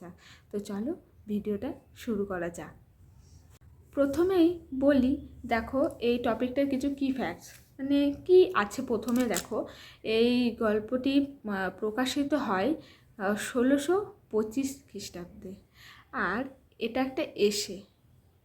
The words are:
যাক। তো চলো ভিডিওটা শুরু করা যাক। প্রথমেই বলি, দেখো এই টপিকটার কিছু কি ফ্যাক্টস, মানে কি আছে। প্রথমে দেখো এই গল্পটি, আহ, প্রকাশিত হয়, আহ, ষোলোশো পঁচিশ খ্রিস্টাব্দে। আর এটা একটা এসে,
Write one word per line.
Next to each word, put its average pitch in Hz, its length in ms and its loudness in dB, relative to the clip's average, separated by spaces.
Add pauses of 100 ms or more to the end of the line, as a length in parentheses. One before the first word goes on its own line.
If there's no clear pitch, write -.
যাক। 175 120 -16 (400)
তো 208 60 -6
চলো 208 360 -6 (320)
ভিডিওটা 208 460 -4 (240)
শুরু 202 280 -4
করা 180 240 -6
যাক। 170 260 -12 (1200)
প্রথমেই 339 680 4 (140)
বলি, 269 520 4 (200)
দেখো 233 420 0 (100)
এই 240 200 0
টপিকটার 254 480 0
কিছু 277 280 -2
কি 269 180 -2
ফ্যাক্টস, 175 340 -6 (320)
মানে 285 360 2 (120)
কি 370 280 8
আছে। 208 280 0
প্রথমে 240 420 0
দেখো 233 420 -2 (360)
এই 233 560 2
গল্পটি, 254 680 2
আহ, 190 440 -6 (100)
প্রকাশিত 214 540 -2
হয়, 196 400 0 (440)
আহ, 202 160 0
ষোলোশো 285 800 0 (160)
পঁচিশ 220 580 -2
খ্রিস্টাব্দে। 190 640 -14 (580)
আর 214 320 -2 (340)
এটা 226 220 -2
একটা 262 220 -2
এসে, - 600 -2 (640)